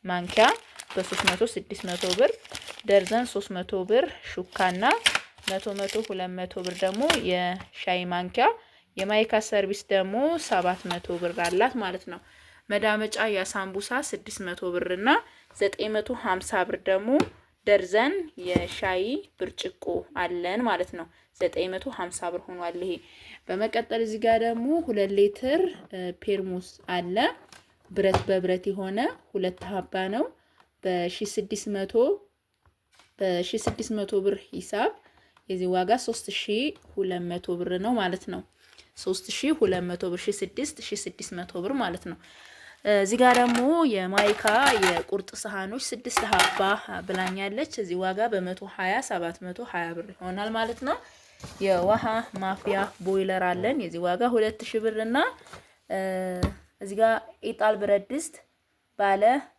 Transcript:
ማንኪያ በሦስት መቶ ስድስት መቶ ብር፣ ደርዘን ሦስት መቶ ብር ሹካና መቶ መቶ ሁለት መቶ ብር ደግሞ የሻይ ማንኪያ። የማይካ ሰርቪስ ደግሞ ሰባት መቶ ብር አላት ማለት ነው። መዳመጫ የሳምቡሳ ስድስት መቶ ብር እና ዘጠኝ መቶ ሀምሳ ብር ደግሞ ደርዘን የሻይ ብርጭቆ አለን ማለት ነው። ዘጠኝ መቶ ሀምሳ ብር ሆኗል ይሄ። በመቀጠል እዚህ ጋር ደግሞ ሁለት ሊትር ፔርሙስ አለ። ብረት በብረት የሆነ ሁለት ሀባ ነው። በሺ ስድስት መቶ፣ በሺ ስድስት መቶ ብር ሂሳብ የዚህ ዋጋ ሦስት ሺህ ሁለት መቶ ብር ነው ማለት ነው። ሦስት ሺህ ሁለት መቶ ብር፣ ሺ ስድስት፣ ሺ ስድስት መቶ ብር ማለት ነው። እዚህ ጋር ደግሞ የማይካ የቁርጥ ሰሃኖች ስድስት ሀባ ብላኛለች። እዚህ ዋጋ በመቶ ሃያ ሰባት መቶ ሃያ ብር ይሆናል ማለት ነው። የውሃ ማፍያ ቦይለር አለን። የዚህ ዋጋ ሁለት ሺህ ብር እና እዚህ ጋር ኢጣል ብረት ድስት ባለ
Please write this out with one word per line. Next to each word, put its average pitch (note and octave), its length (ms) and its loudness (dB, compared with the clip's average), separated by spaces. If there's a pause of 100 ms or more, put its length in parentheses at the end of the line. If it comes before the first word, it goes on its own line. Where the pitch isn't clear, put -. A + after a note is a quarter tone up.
ማንኪያ F3+ 400 4 (440)
በሦስት - 340 -2
መቶ F#3 240 2
ስድስት - 360 -8
መቶ F3+ 200 -4 (100)
ብር፣ C4 180 4 (540)
ደርዘን G3+ 400 4
ሦስት G3+ 260 -6
መቶ F3+ 200 -6 (140)
ብር A#3 200 4 (220)
ሹካና F#3 560 -2 (600)
መቶ F#3+ 200 -2 (100)
መቶ G3+ 180 -4 (100)
ሁለት F#3 280 -6
መቶ F#3 300 -8
ብር F3+ 160 -4
ደግሞ F#3+ 260 0 (220)
የሻይ F3+ 800 0
ማንኪያ። F3+ 400 0 (520)
የማይካ G#3+ 440 2
ሰርቪስ G3+ 460 0
ደግሞ F#3+ 280 2 (240)
ሰባት F3+ 440 0
መቶ F3 340 -6
ብር F3 220 -2
አላት F3+ 360 2
ማለት F#3 320 -4
ነው። F3 120 -12 (500)
መዳመጫ G#3+ 460 2 (140)
የሳምቡሳ F#3+ 600 -4 (140)
ስድስት - 380 -8
መቶ F3+ 280 -6
ብር F3 220 -2
እና G3 180 2 (460)
ዘጠኝ G3+ 360 0
መቶ G#3+ 260 -2
ሀምሳ F#3+ 340 -2 (120)
ብር G#3+ 220 -2
ደግሞ G3 240 2 (580)
ደርዘን G#3 460 4 (300)
የሻይ F3+ 600 0 (300)
ብርጭቆ - 500 -8 (320)
አለን F3+ 460 -2
ማለት F3+ 320 0
ነው። E3+ 120 -10 (320)
ዘጠኝ F3+ 320 0
መቶ F#3 220 -6
ሀምሳ F3+ 380 -6
ብር F3+ 120 -6
ሆኗል F3 380 -8
ይሄ። F#3 140 -4 (500)
በመቀጠል A3 580 -2
እዚህ A3 200 -2
ጋር A3+ 200 6
ደግሞ A#3 260 -2 (140)
ሁለት G#3 300 0
ሊትር G3+ 500 4 (560)
ፔርሙስ F#3+ 520 -4 (200)
አለ። F3+ 280 -2 (760)
ብረት F#3+ 320 4
በብረት F#3 420 0
የሆነ G3 340 -4 (280)
ሁለት F#3 380 -4
ሀባ F#3 420 -4
ነው። G#3 160 -2 (580)
በሺ F3+ 360 -2 (100)
ስድስት G3+ 420 -4
መቶ፣ G3 240 -4 (1200)
በሺ F3+ 340 0 (100)
ስድስት A3 320 -2
መቶ G#3 280 -4
ብር G3 240 2
ሂሳብ G#3+ 480 -4 (580)
የዚህ F#3 200 -2
ዋጋ F#3 280 2
ሦስት - 340 -4
ሺህ G#3+ 300 -2 (280)
ሁለት F3+ 340 -2
መቶ F3 320 -4
ብር F3 240 -4
ነው A3+ 140 0
ማለት F#3 340 0
ነው። F#3 140 -6 (560)
ሦስት - 340 -4
ሺህ C#4+ 240 0
ሁለት F#3 280 2
መቶ F3 220 -4
ብር፣ F3+ 140 -4
ሺ G3+ 140 -2
ስድስት፣ A#3+ 480 -6
ሺ - 160 -6
ስድስት - 360 -10
መቶ F3+ 260 -10
ብር G3+ 140 -2
ማለት F#3+ 320 -2
ነው። E3+ 120 -10 (760)
እዚህ G3+ 260 4
ጋር B3 180 8
ደግሞ A#3+ 240 4 (260)
የማይካ G#3 600 2 (360)
የቁርጥ F3+ 540 0
ሰሃኖች G3+ 480 -6
ስድስት B3 440 -2
ሀባ - 320 4 (420)
ብላኛለች። G3 760 -4
እዚህ F3+ 200 -4
ዋጋ F#3 300 -2
በመቶ F#3 420 -2
ሃያ F#3+ 320 -2
ሰባት F3 380 -4
መቶ F3+ 260 -10
ሃያ F3 280 -4
ብር E3+ 160 -8
ይሆናል F#3+ 420 -6
ማለት A3+ 300 -4
ነው። C#4+ 160 -2 (640)
የውሃ F#3+ 440 4 (320)
ማፍያ G3 400 -2 (240)
ቦይለር F#3+ 440 0
አለን። F#3 360 2
የዚህ E3+ 220 -6
ዋጋ F3+ 280 2
ሁለት A3 340 2
ሺህ A3 180 -2
ብር G#3+ 180 -2
እና A3+ 180 0 (1600)
እዚህ G3+ 180 -10
ጋር A3+ 160 6 (300)
ኢጣል G#3+ 340 2
ብረት G3+ 300 2
ድስት D4 280 -6 (640)
ባለ G3 240 4 (360)